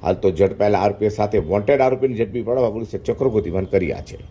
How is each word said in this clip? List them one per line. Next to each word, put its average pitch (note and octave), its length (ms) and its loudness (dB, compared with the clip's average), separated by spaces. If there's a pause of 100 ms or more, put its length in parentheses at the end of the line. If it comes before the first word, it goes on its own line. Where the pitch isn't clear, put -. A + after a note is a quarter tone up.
હાલ F#2 120 2
તો F#2+ 160 2
ઝડપાયેલા G2 480 2
આરોપીઓ G#2 300 2
સાથે G#2+ 300 0
વોન્ટેડ G#2 420 2
આરોપીને B2+ 360 0
ઝડપી A2+ 260 -4
પાડવા A#2+ 260 2
પોલીસે G#2+ 280 -6
ચક્રો B2 320 0
ગતિમાન F#2+ 360 -2
કર્યા F2+ 360 0
છે. - 180 -14 (120)